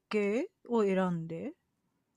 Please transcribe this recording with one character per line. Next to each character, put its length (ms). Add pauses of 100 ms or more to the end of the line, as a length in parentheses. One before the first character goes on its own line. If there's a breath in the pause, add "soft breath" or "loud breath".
系 400 (180)
を 160
選 140 (140)
ん 160
で？ 260 (640)